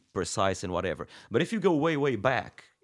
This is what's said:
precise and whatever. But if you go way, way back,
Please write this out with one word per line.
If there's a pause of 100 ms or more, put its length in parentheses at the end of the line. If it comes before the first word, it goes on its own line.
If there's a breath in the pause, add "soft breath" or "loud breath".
(140)
precise
and
whatever. (220 loud breath)
But
if
you
go
way,
way
back, (200)